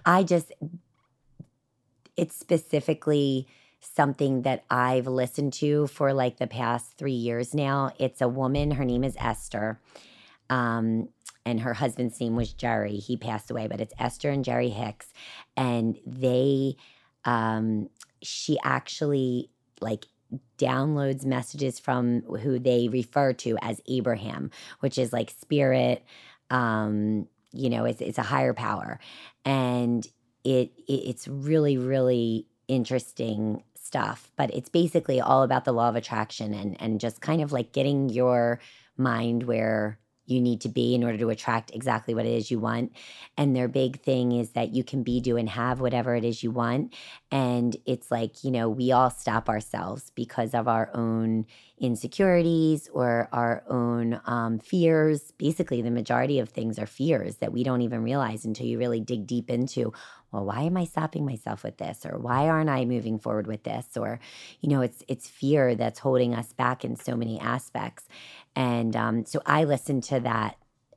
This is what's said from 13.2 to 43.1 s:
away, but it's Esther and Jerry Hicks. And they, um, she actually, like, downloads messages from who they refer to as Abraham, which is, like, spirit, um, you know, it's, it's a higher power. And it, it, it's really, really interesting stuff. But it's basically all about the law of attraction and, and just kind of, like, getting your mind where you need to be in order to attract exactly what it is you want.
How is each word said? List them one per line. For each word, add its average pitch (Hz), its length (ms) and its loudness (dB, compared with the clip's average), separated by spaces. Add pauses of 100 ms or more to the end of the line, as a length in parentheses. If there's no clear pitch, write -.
away, 113 160 -4
but 110 140 -6
it's 110 180 -6
Esther 123 300 -2
and 139 160 -2
Jerry 123 240 0
Hicks. 107 420 -8 (460)
And 120 480 0
they, 131 680 2 (480)
um, 110 680 0 (320)
she - 420 -2
actually, 131 880 0 (300)
like, 110 260 -4 (520)
downloads 135 680 2
messages 131 540 -2
from 123 440 0
who 131 360 -2
they 123 300 4
refer 127 440 2
to 117 280 -2
as 113 260 -6
Abraham, 110 640 -2 (300)
which 139 160 -2
is, 123 160 0
like, 117 160 -2
spirit, 127 760 2 (460)
um, 107 800 0 (260)
you 127 160 -2
know, 117 160 0
it's, 120 160 -2
it's - 160 -6
a 123 60 0
higher 131 300 2
power. 104 460 -6 (460)
And 123 600 2 (380)
it, 127 280 2 (160)
it, 139 60 0
it's - 340 -4
really, 143 500 2
really 123 680 2 (200)
interesting 113 960 -2 (120)
stuff. - 600 -6
But 139 160 0
it's - 160 -6
basically 160 500 2
all 123 240 6
about 127 220 2
the 135 80 2
law 117 160 4
of 113 60 0
attraction 110 580 -4
and, 101 260 -6
and 110 200 -2
just 113 220 -6
kind 156 200 0
of, 147 100 -4
like, 123 220 -2
getting 139 360 2
your 120 500 2 (380)
mind 117 460 0
where 110 540 0 (300)
you 127 120 2
need 120 220 2
to 117 80 -4
be 120 240 2
in 120 100 2
order 117 140 -2
to 113 140 0
attract 113 420 -2
exactly 113 400 -2
what 113 100 0
it 117 100 0
is 113 180 -2
you 117 80 0
want. 117 320 -2 (440)